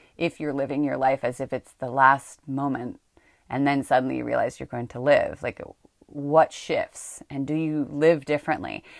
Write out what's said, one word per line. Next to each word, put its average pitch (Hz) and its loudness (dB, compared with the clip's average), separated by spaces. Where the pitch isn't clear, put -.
if 165 -4
you're 147 -4
living 139 -2
your 135 -2
life 135 2
as 123 -2
if 135 -6
it's 127 -8
the 127 -8
last 135 2
moment 135 -4
and 139 0
then 139 2
suddenly 131 0
you 120 -6
realize 120 -4
you're 127 -12
going 120 -8
to 123 -12
live? - 2
Like, - -8
what 147 2
shifts - -6
and 139 -4
do 147 -4
you 151 -2
live 147 4
differently?" 147 -4